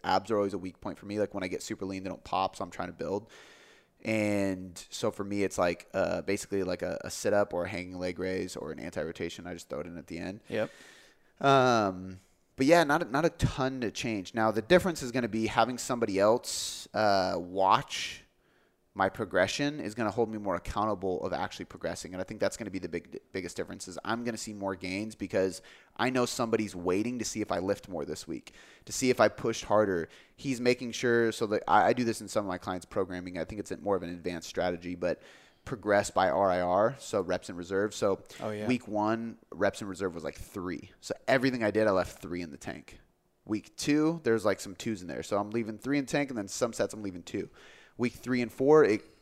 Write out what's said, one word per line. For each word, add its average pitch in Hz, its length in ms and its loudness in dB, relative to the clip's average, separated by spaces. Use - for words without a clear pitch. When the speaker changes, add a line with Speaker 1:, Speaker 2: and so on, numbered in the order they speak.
Speaker 1:
abs 95 280 0
are 110 80 2
always 101 160 0
a 98 40 -4
weak 90 220 -12
point 90 180 -10
for - 60 -20
me. 101 160 -4
Like, 101 140 -2
when 95 100 -4
I 92 40 -2
get 85 140 -6
super 104 220 -8
lean, 95 180 -6
they 95 60 -6
don't - 160 -10
pop, 95 320 0
so - 80 -6
I'm 87 60 -10
trying 90 180 -8
to 90 60 -12
build. 101 320 -4
And 98 760 0
so - 200 -4
for 101 140 -6
me, 101 180 -2
it's 95 160 -2
like, 87 340 0
uh, 90 300 0
basically 98 400 -2
like 90 200 -4
a, 87 200 -4
a - 80 -10
sit-up 101 420 2
or 87 120 -2
a 95 40 -4
hanging 90 300 -8
leg 90 200 -4
raise 92 380 -4
or - 140 -8
an 76 80 -10
anti-rotation. 85 680 -6
I 87 60 -8
just 85 160 -12
throw 71 120 -6
it 80 60 -8
in 85 120 -12
at 76 80 -14
the 82 120 -10
end. 92 300 -8
Speaker 2:
Yep. 107 220 -2
Speaker 1:
Um, 107 800 4
but 135 100 2
yeah, 165 180 8
not 151 180 2
a, 117 80 -8
not 143 140 2
a 165 60 4
ton 131 500 0
to 110 100 -2
change. 107 420 -4
Now, 113 180 4
the 107 120 2
difference 170 400 6
is 123 100 -6
gonna 120 160 0
be 110 180 0
having 117 300 4
somebody 117 440 0
else, - 720 2
uh, 98 420 4
watch 95 840 2
my 98 160 2
progression 110 680 0
is 107 160 -6
gonna 110 160 -2
hold 110 200 2
me 110 80 -6
more 101 160 -2
accountable 98 680 -2
of 90 120 -4
actually 87 320 -6
progressing. 85 480 -8
And 90 80 -6
I - 20 -4
think 107 160 -10
that's 98 160 0
gonna 104 140 -8
be 92 80 -6
the 87 100 -8
big, 82 320 -8
biggest 90 220 -8
difference 92 340 -10
is 87 180 -14
I'm 117 180 -2
gonna 117 140 -6
see 107 160 -10
more 98 200 -4
gains 98 400 -6
because 95 460 0
I 120 100 2
know 127 160 2
somebody's 113 500 0
waiting 95 440 0
to 110 80 -4
see 110 160 -4
if 98 100 -2
I 90 60 0
lift 98 320 -2
more 78 160 -6
this 76 200 -8
week, - 280 -10
to 82 80 -12
see 131 160 2
if 123 100 4
I 107 80 10
pushed - 380 -4
harder. 98 420 4
He's 127 260 -4
making 123 300 2
sure, 117 380 2
so 110 180 -2
that 104 200 0
I, 95 200 8
I 117 40 6
do 123 120 0
this 113 180 -2
in 101 60 -12
some 104 180 0
of - 20 -6
my 90 80 -4
clients' 92 300 -6
programming. 90 520 -4
I 82 60 -2
think 104 160 -10
it's - 120 -8
more 98 140 0
of 87 60 -2
an 87 60 -8
advanced 87 400 -6
strategy, 90 460 -2
but 87 260 -2
progress 101 440 0
by 92 200 2
R 95 200 4
I 90 120 2
R, 101 360 2
so - 220 -4
reps 90 300 -4
in 92 60 -10
reserve. 95 380 -2
So 98 260 0
Speaker 2:
Oh, 113 100 -6
yeah. 107 160 -6
Speaker 1:
week 123 220 -2
one, 110 480 -2
reps 98 320 0
in 104 60 -8
reserve 92 260 -4
was, 82 100 -8
like, 71 140 -6
three. 90 520 -8
So - 120 -6
everything 127 360 2
I 107 60 4
did, 110 160 4
I 107 40 4
left 92 320 0
three 87 180 -6
in 85 100 -10
the 69 60 -14
tank. - 440 -14
Week - 320 -4
two, 151 460 2
there's, 113 220 2
like, 98 160 2
some 98 160 -12
twos 107 260 -4
in 90 60 -10
there. 65 140 -6
So - 160 -2
I'm 104 120 -4
leaving 110 260 -4
three 131 220 -2
in 139 60 -2
the 123 60 -12
tank, 143 200 0
and 123 80 -6
then 101 100 -4
some 117 240 -2
sets 104 220 -2
I'm 107 80 -10
leaving 87 220 -6
two. - 260 -6
Week 117 140 0
three 123 300 -2
and 110 100 -4
four, 147 320 8
it 104 180 4